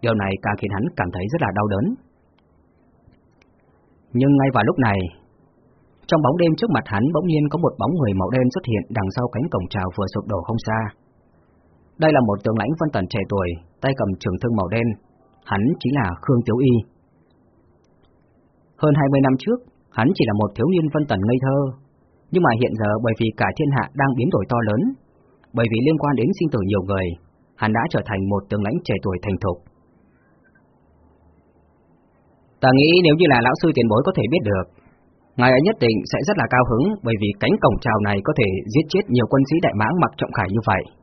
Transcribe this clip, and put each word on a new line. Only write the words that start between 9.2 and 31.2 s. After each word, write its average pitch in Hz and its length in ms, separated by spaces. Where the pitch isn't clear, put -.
cánh 120 180
cổng 92 180
chào 92 180
vừa 98 160
sụp 101 140
đổ 98 200
không 113 180
xa. 110 140
Đây 156 160
là 139 140
một 101 160
tướng 110 140
lãnh 110 220
Vân 156 140
Tần 98 160
trẻ 113 100
tuổi, 98 180
tay 135 160
cầm 107 120
trường 95 220
thương 120 140
màu 95 120
đen. 113 200
Hắn 98 160
chính 135 200
là 110 80
Khương 120 220
Tiếu 110 120
Y. 127 160
Hơn 151 180
hai 139 120
mươi 139 120
năm 131 160
trước, 240 200
hắn 113 180
chỉ - 120
là 110 140
một 104 140
thiếu 117 140
niên 175 240
Vân 151 160
Tần 101 140
ngây 120 220
thơ, 135 120
nhưng 180 120
mà 143 80
hiện 123 180
giờ 104 120
bởi 113 160
vì 113 80
cả 107 100
thiên 143 180
hạ 117 100
đang 139 180
biến 135 140
đổi 101 180
to 123 80
lớn, 107 120
bởi 117 180
vì 110 140
liên 156 160
quan 143 140
đến 117 220
sinh 160 140
tử 123 140
nhiều 98 220
người, 95 200
hắn 110 180
đã 117 160
trở 110 160
thành 98 240
một 101 200
tướng 104 140
lãnh 110 200
trẻ - 200
tuổi 92 180
thành 98 200
thục. 90 160